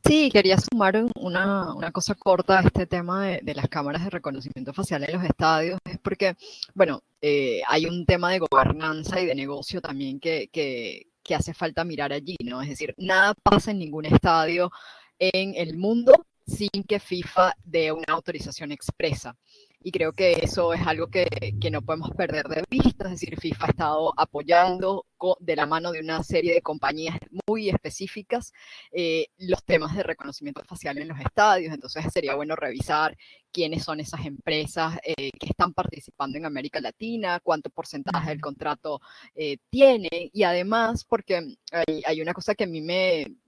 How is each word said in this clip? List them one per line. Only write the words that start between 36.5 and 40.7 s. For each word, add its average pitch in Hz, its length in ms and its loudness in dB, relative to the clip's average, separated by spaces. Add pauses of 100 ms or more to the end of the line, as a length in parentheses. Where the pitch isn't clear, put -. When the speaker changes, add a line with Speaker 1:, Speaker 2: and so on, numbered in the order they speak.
Speaker 1:
Latina, 190 640 -4
cuánto 160 280 -2
porcentaje 160 580 -6
del 151 100 -6
Speaker 2:
Ujú. 151 100 -8
Speaker 1:
contrato, 147 520 -6 (340)
eh, 147 220 -4 (140)
tiene, 240 400 6
y 175 320 -4
además, 208 600 2